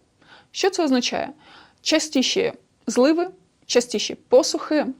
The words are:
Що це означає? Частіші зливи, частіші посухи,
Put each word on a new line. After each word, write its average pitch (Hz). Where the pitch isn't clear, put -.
Що -
це 359
означає? 254
Частіші 254
зливи, 320
частіші -
посухи, 302